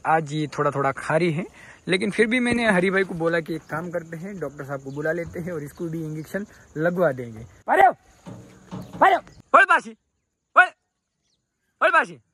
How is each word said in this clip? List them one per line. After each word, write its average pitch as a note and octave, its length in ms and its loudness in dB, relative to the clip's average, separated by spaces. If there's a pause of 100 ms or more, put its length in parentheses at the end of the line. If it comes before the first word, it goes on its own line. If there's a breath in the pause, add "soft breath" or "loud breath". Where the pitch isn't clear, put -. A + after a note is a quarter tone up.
आज D#3 260 0
ये D3+ 140 -2
थोड़ा D3 240 -2
थोड़ा C#3 220 -2
खारी D#3+ 400 0
है, E3+ 140 -4 (420 loud breath)
लेकिन F#3+ 220 0
फिर A3 160 2
भी A#3+ 140 0
मैंने A#3+ 300 0
हरी F#3+ 200 2
भाई F#3+ 140 2
को F#3+ 100 -8
बोला E3 260 0
कि E3 140 -8
एक D#3 80 -10
काम E3 280 -8
करते E3 260 -10
हैं, F#3+ 240 -12
डॉक्टर D3 240 -10
साहब C#3 160 -8
को C3+ 100 -12
बुला D3+ 220 -4
लेते E3+ 280 -6
हैं F3 120 -8
और D#3 100 -8
इसको D#3 260 -10
भी E3 160 -6
इंजेक्शन D#3 420 -8 (300 soft breath)
लगवा E3+ 360 0
देंगे। A#2+ 340 -12 (220 soft breath)
अरे, D#4+ 140 6 (1200)
अरे, F#4+ 100 6 (400)
ओए F4+ 80 10
बासी, C4+ 320 0 (640)
ओए, F#4 80 8 (1160)
ओए E4 80 4
बासी। A3+ 300 0 (140)